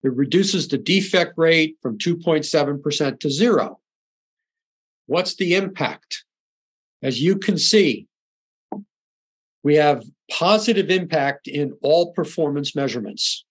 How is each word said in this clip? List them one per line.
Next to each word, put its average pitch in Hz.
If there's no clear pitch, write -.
It 131
reduces 160
the 135
defect 185
rate 160
from 113
two 170
point 160
seven 147
percent 143
to 147
zero. 156
What's 180
the 180
impact? -
As 127
you 185
can 190
see, 170
we 147
have 147
positive 196
impact 160
in 143
all 170
performance 147
measurements 117